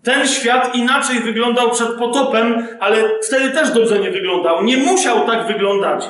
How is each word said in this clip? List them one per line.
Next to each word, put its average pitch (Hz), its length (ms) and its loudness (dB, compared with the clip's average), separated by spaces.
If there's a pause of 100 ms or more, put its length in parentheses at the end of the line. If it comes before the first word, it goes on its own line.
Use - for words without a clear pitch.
Ten 262 240 2
świat 240 480 0
inaczej 247 440 0
wyglądał 233 520 0
przed 233 160 -2
potopem, 233 800 0 (120)
ale 226 300 2 (140)
wtedy 269 260 0
też 302 220 0
dobrze 208 280 2
nie 190 120 -2
wyglądał. 175 520 0
Nie 254 140 2
musiał 277 480 2
tak 226 220 -2
wyglądać. 196 640 -2